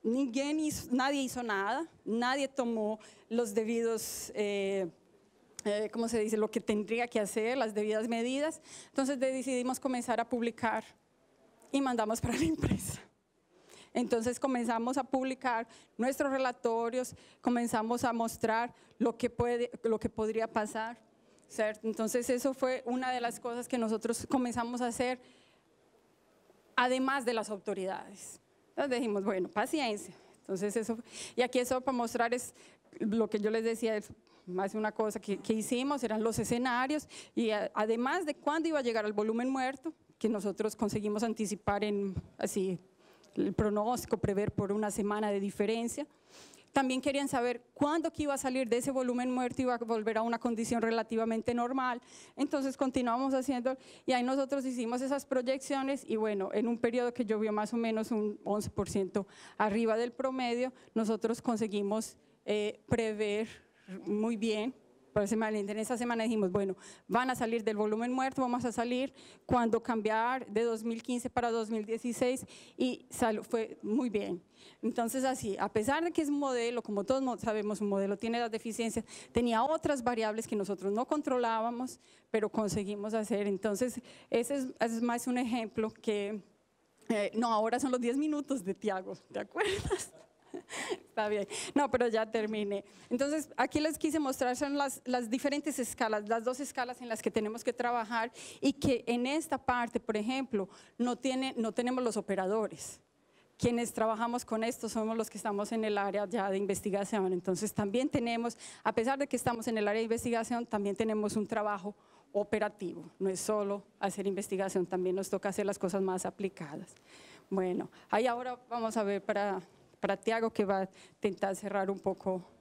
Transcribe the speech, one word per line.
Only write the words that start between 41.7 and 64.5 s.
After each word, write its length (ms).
en, 300
así, 420
el 180
pronóstico, 640
prever 340
por 200
una 180
semana 400
de 100
diferencia. 680
También 300
querían 260
saber 340
cuándo 380
que 120
iba 100
a 40
salir 300
de 100
ese 120
volumen 420
muerto 300
y 40
iba 100
a 20
volver 400
a 60
una 160
condición 420
relativamente 720
normal. 480
Entonces 400
continuamos 600
haciendo, 420
y 60
ahí 100
nosotros 420
hicimos 360
esas 240
proyecciones, 800
y 120
bueno, 360
en 160
un 120
periodo 340
que 120
llovió 280
más 200
o 40
menos 320
un 340
once 280
por 180
ciento 380
arriba 380
del 160
promedio, 600
nosotros 480
conseguimos, 760
eh, 460
prever 580
muy 300
bien. 380